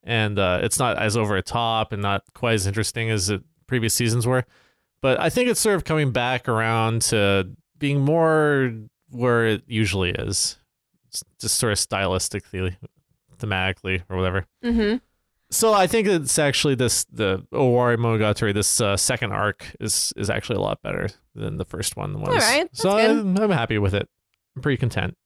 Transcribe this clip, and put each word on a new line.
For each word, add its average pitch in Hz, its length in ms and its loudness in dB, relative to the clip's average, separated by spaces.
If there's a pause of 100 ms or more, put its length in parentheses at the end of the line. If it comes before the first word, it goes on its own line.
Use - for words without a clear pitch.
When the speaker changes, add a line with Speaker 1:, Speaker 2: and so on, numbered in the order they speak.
Speaker 1:
And, 107 360 -2
uh, 90 260 2
it's - 160 -2
not 120 180 0
as 107 180 0
over 104 200 0
the 92 60 -2
top 113 500 -2
and 101 100 -6
not 98 220 -2 (100)
quite 117 200 0
as 98 120 0
interesting 110 420 -2
as 101 200 0
the 104 140 -2 (260)
previous 113 260 0
seasons 117 320 0
were. 127 180 2 (560)
But 131 200 2
I 165 100 2
think 247 180 2
it's 220 120 0
sort 208 160 2
of 156 80 -2
coming 151 260 0
back 123 380 -2
around 113 540 2
to 98 480 2 (280)
being 143 220 0
more 151 720 4 (380)
where 120 360 2
it 107 220 0
usually 98 420 0
is. - 480 -4 (500)
It's - 140 -10 (180)
just - 160 -2
sort 113 160 0
of 98 60 0
stylistically, 92 960 -2 (640)
thematically, 95 720 -4
or 92 80 -6
whatever. 92 300 -2 (180)
Speaker 2:
Mm-hmm. 226 320 0 (540)
Speaker 1:
So 226 240 2
I 190 120 4
think 214 220 0
it's 165 300 0
actually 143 360 2
this, 120 380 0
the 98 400 -2
Owari 123 440 2
Monogatari, 110 580 0
this, 101 260 0
uh, 101 160 0
second 117 360 -2
arc 101 340 -2 (120)
is, - 380 -4
is 101 140 -4
actually 110 260 -2
a 98 60 0
lot 71 200 -2
better 71 280 -4 (260)
than 107 220 -8
the - 60 -4
first - 320 -8
one 101 240 -8
was. 101 100 -6
Speaker 2:
All 494 60 0
right, 262 260 2
that's - 180 -8
Speaker 1:
So 190 160 2
Speaker 2:
good. 220 220 4
Speaker 1:
I'm, 190 200 0
I'm 214 120 2
happy 117 280 0
with 98 160 0
it. - 140 -2 (480)
I'm 127 60 -14
pretty 139 160 0
content. - 480 -2